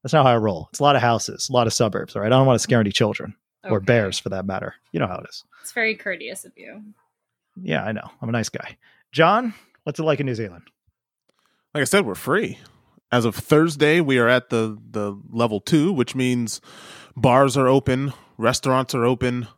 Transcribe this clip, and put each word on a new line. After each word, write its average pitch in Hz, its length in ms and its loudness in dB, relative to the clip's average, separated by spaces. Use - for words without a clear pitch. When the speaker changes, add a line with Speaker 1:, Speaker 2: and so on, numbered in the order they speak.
Speaker 1:
that's 135 120 -6
not 147 100 6
how 127 80 6
I 120 60 4
roll. 101 320 -2
It's - 100 -12
a - 20 0
lot 143 140 4
of 113 60 0
houses, - 480 -2
a - 20 -6
lot 120 140 2
of 107 80 -2
suburbs, 104 420 -2
all 98 60 -4
right? 113 100 2
I 131 40 6
don't 135 100 6
wanna 123 120 4
scare 120 220 2
any 104 100 0
children 107 460 -2
or 104 120 -2
Speaker 2:
Okay. 95 80 -2
Speaker 1:
bears 104 340 2
for 107 120 -8
that 95 160 -6
matter. 95 280 -6
You - 80 -4
know 120 60 0
how 92 120 -8
it - 100 -14
is. - 160 -18
Speaker 2:
It's - 100 -18
very 220 220 -4
courteous 185 520 -12
of - 100 -20
you. - 260 -20
Speaker 1:
Yeah, - 240 -4
I 110 80 -6
know. - 180 -10
I'm 117 80 -6
a - 20 -2
nice 117 160 -2
guy. - 300 -14
John, 202 400 2
what's 147 160 -8
it 160 60 -6
like 147 160 0
in 143 60 -2
New 127 80 -4
Zealand? 98 280 -10
Speaker 3:
Like 147 80 0
I - 20 2
said, 190 220 2
we're 95 80 -6
free. 170 440 -4
As 120 140 2
of 107 80 0
Thursday, 151 680 2
we 135 180 2
are 117 100 4
at 123 200 2
the, 110 300 -4
the 101 300 -6
level 113 300 -2
two, 165 320 0
which 127 220 -2
means 123 480 -2
bars 127 400 4
are 131 120 4
open, 135 460 2
restaurants 127 560 0
are 120 100 0
open. 123 540 0